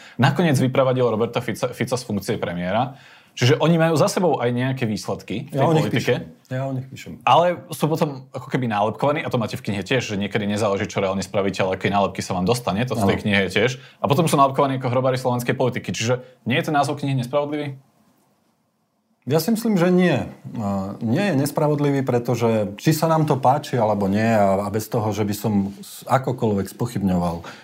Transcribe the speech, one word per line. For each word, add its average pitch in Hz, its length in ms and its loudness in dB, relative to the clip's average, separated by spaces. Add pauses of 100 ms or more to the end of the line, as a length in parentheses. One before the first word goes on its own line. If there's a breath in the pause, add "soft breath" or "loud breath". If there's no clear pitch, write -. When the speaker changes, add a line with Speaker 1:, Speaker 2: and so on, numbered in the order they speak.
(140 loud breath)
Speaker 1:
Nakoniec 151 440 2
vypravadil 127 480 2
Roberta 110 320 0
Fica, 120 320 -4
Fica - 240 -4
z 123 80 -4
funkcie 104 340 -4
premiéra. 92 580 -4 (420 loud breath)
Čiže 147 240 2
oni 156 160 4
majú 160 240 2
za 196 80 4
sebou 165 320 0
aj 120 80 0
nejaké 123 400 -2
výsledky 98 560 -6
v - 80 -14
tej - 80 -2
Speaker 2:
Ja 170 80 4
o 160 80 4
nich 151 80 4
Speaker 1:
politike. 135 160 0
Speaker 2:
píšem. - 200 0 (280)
Ja 131 160 -6
o 135 80 -6
nich 127 160 -6
píšem. - 320 -16
Speaker 1:
Ale 165 480 4
sú - 160 -4
potom 151 480 -2
ako - 160 -12
keby 131 160 -2
nálepkovaní, 110 560 0
a 127 80 -8
to 123 80 0
máte 107 240 -4
v - 20 -16
knihe 98 220 -4
tiež, 127 240 0
že 107 80 -4
niekedy 101 320 -2
nezáleží, 101 400 0
čo 98 160 -2
reálne 95 160 0
spravíte, 98 400 -2
ale 95 160 0
aké 95 160 -2
nálepky 98 320 0
sa - 80 -8
vám 92 160 0
dostane, 110 400 0
to 113 80 -4
v 104 80 0
tej 95 160 2
Speaker 2:
Áno. - 80 -10
Speaker 1:
knihe 101 160 2
je 90 80 -2
tiež. 113 180 2 (300 loud breath)
A - 80 0
potom 143 160 4
sú 156 160 2
nálepkovaní 135 400 2
ako 131 80 -2
hrobári 127 320 0
slovenskej 123 320 -2
politiky. 120 400 -2
Čiže 120 320 -2 (240 loud breath)
nie 123 80 2
je 165 80 0
ten 160 80 -2
názov 143 240 0
knihy 139 160 -2
nespravodlivý? 143 640 -2 (1500)
Speaker 2:
Ja 139 80 2
si 165 160 0
myslím, 220 240 0
že 180 160 4
nie. 180 240 4 (400)
A 101 480 -4
nie 120 160 2
je 202 160 0
nespravodlivý, 143 720 2
pretože 117 720 0
či 156 160 4
sa 165 80 0
nám 160 240 4
to 143 80 4
páči, 147 400 2
alebo 104 320 2
nie, 104 160 2
a, 101 400 4
a 101 80 -4
bez 107 160 -4
toho, 110 240 0
že 101 160 0
by 101 80 -2
som 113 160 -2 (240)
s-, - 320 -16
akokoľvek 123 640 0
spochybňoval 90 720 -2 (200 loud breath)